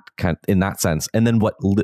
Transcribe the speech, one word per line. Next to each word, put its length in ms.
kind, 200
in 120
that 220
sense. 320
And 140
then 100
what 260
li-, 200